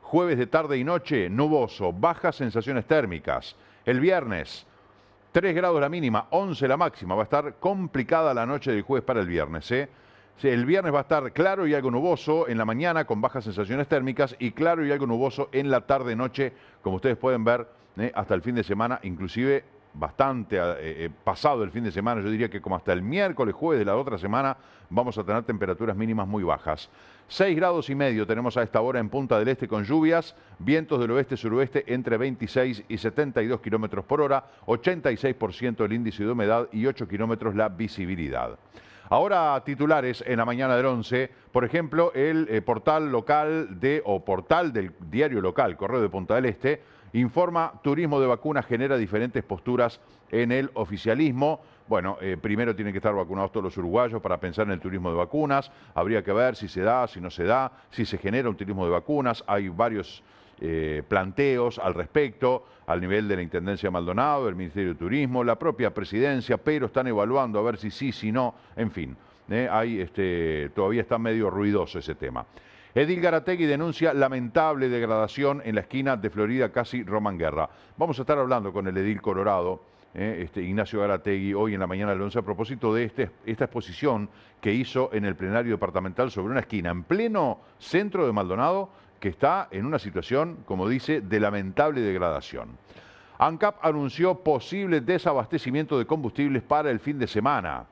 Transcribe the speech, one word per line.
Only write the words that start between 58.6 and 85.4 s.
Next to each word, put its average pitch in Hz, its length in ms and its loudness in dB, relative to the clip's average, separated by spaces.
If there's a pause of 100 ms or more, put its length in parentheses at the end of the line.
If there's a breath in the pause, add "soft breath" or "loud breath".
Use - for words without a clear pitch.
de 85 60 2
vacunas. 123 560 0
Hay 101 220 0
varios, 104 540 -2 (360 loud breath)
eh, 78 480 -2
planteos 120 720 0
al 92 140 0
respecto, 123 720 0 (220 loud breath)
al 87 120 0
nivel 101 300 0
de 98 80 2
la 90 60 -2
Intendencia 92 480 -2
Maldonado, 113 560 0
del 90 80 -4
Ministerio 92 340 -4
de 82 60 -4
Turismo, 123 480 -2
la 117 140 2
propia 123 360 0
presidencia, 120 640 0
pero 151 300 0
están 127 200 0
evaluando 113 520 0
a - 20 2
ver 113 160 0
si 101 140 -6
sí, 135 200 -4
si 107 200 -4
no, 123 240 0 (200 loud breath)
en 113 160 -2
fin, 67 240 -8 (340 loud breath)
eh, 123 220 0
hay, 110 300 0
este, 82 720 -2
todavía 107 260 2
está 113 180 -2
medio 110 320 0
ruidoso 98 480 0
ese 76 160 -8
tema. 62 300 -8 (500 loud breath)
Edil 160 260 2
Garategui 170 440 2
denuncia 156 480 2
lamentable 135 760 2
degradación 120 760 0
en 110 100 -2
la 104 60 2
esquina 135 340 -2
de 101 140 -4
Florida, 107 420 0
casi 123 320 -2
Román 101 340 -2
Guerra. 78 320 0 (280 loud breath)
Vamos 151 200 0
a 131 40 -8
estar 147 180 2
hablando 123 320 0
con 95 160 -4
el 92 80 -4
edil 98 260 0
colorado, 92 600 0 (300 soft breath)
eh, 90 320 -6
este, 92 160 -8
Ignacio 101 400 -2
Garategui, 98 520 0
hoy 107 200 0
en 95 80 -2
la 92 60 -2
mañana 98 260 -2
del 95 80 -2
once, 101 180 -4
a - 20 -2
propósito 107 520 -2
de 117 100 2
este, 110 280 -4 (140)
esta 113 200 -2
exposición 113 640 -4 (320 loud breath)
que 104 100 2
hizo 127 400 0
en 104 140 -2
el 92 100 0
plenario 110 380 0